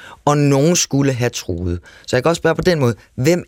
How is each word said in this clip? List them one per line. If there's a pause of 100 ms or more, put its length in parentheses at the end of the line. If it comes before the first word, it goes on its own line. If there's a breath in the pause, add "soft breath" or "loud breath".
(260 loud breath)
og
nogen
skulle
have
truet. (280 loud breath)
Så
jeg
kan
også
spørge
på
den
måde, (200 soft breath)
hvem